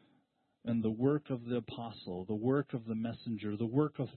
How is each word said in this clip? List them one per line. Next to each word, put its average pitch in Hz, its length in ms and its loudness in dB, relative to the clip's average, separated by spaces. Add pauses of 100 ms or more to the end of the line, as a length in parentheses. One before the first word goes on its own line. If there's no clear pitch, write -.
(640)
And 117 180 2
the 110 80 4
work 135 400 2
of 120 160 -4
the 120 100 0
apostle, 107 720 -6
the 107 80 -2
work 131 400 2
of 113 100 -4
the 113 100 -4
messenger, 110 640 -2
the 113 80 0
work 143 340 2
of 131 180 -2